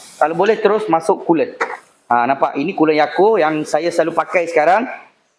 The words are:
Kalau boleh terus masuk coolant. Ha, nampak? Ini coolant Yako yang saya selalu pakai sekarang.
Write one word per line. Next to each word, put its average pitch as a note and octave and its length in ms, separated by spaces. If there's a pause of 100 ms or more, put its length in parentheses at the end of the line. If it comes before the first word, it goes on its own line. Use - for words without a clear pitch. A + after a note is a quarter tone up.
(160)
Kalau D#3+ 220
boleh G#3 180
terus G#3+ 300
masuk E3 400
coolant. D3 320 (480)
Ha, A#2+ 240
nampak? C#3 240
Ini D3+ 240
coolant D#3 240
Yako F3+ 400
yang D3+ 240
saya D#3+ 240
selalu E3 240
pakai E3+ 320
sekarang. E3+ 400 (520)